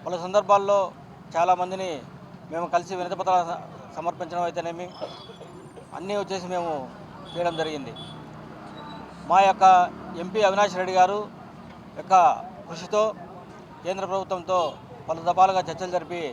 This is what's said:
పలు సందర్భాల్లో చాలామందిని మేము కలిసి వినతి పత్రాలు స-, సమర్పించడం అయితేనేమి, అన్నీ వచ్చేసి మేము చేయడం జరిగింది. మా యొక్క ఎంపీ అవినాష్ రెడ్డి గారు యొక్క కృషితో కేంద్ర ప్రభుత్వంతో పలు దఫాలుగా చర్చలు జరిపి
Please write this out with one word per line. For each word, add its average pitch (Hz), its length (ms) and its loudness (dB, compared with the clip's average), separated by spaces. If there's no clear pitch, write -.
పలు 175 200 -4
సందర్భాల్లో 196 540 4
చాలామందిని 180 560 2
మేము 170 220 -2
కలిసి 175 240 -2
వినతి 180 220 -4
పత్రాలు 185 300 2
స-, 170 120 -8
సమర్పించడం 175 500 -4
అయితేనేమి, 170 400 -6
అన్నీ 190 220 -6
వచ్చేసి 190 340 -6
మేము 170 180 -2
చేయడం 170 280 0
జరిగింది. 147 320 -4
మా 180 80 8
యొక్క 190 160 4
ఎంపీ 185 260 -2
అవినాష్ 190 320 2
రెడ్డి 185 180 -2
గారు 190 200 6
యొక్క - 140 2
కృషితో 180 340 -2
కేంద్ర 190 260 -4
ప్రభుత్వంతో 185 500 0
పలు 165 200 -4
దఫాలుగా 185 400 6
చర్చలు 180 280 -6
జరిపి 170 260 -4